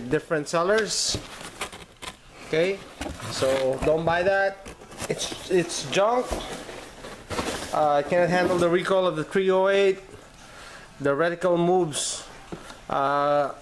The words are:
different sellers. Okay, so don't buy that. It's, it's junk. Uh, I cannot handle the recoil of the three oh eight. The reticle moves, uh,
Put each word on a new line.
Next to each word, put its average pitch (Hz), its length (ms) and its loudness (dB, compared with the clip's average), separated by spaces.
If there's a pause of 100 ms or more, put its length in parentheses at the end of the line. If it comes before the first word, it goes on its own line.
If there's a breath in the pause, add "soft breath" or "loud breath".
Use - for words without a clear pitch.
different 151 400 -2
sellers. 190 720 2 (1300)
Okay, 180 320 0 (540)
so 135 520 0
don't 160 220 2
buy 170 160 2
that. 196 440 2 (440)
It's, - 400 -6
it's 170 400 0
junk. 220 340 2 (1500)
Uh, 151 220 4
I 143 60 4
cannot 175 280 2
handle 180 260 2
the 170 140 4
recoil 185 360 4
of 175 100 0
the 151 80 -2
three 190 260 0
oh 190 180 4
eight. 196 300 4 (1000 loud breath)
The 143 120 2
reticle 170 480 2
moves, 170 680 0 (600 loud breath)
uh, 143 720 2